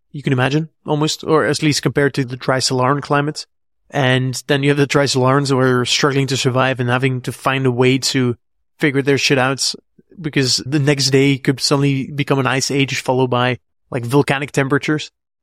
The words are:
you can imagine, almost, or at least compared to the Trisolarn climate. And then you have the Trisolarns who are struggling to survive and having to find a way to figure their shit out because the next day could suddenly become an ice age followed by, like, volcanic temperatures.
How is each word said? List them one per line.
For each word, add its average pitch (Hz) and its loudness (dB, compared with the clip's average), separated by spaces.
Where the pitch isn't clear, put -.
you 147 -14
can 139 0
imagine, 135 0
almost, 151 -2
or 147 0
at 139 -2
least 151 0
compared 143 0
to 139 -2
the 123 -10
Trisolarn 131 0
climate. 143 -2
And 127 0
then 143 0
you 143 2
have 143 2
the 143 2
Trisolarns 135 2
who 135 2
are 127 2
struggling 139 0
to 135 -2
survive 131 0
and 123 -2
having 127 0
to 127 -6
find 135 -2
a 127 4
way 127 2
to 127 0
figure 139 0
their 135 2
shit 139 0
out 127 -2
because 139 0
the 147 -2
next 139 2
day 135 4
could 135 -2
suddenly 139 0
become 143 -2
an 127 0
ice 131 -2
age 139 0
followed 127 0
by, 123 2
like, 123 -6
volcanic 139 0
temperatures. 143 0